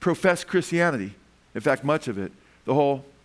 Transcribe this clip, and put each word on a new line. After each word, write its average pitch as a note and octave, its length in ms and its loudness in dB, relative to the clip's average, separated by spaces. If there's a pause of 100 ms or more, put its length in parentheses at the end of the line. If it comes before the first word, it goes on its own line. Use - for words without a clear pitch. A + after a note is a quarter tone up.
professed F3 460 0
Christianity. D#3+ 680 0 (400)
In A#2+ 60 -6
fact, D3 240 0
much D3+ 240 -2
of G#2 100 -6
it, F#2 140 -8 (320)
the C3 100 -2
whole C#3 300 2 (200)